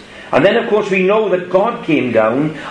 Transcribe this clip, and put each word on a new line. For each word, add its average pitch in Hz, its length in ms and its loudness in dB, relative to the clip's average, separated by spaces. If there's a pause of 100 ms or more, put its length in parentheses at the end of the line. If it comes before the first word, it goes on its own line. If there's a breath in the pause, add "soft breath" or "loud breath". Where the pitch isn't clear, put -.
(320 loud breath)
And 135 120 4
then, 208 120 4
of 226 120 -2
course, 208 220 0
we 190 140 0
know 208 240 2
that 180 200 -2
God 226 360 0
came 135 260 0
down 117 460 0 (140 loud breath)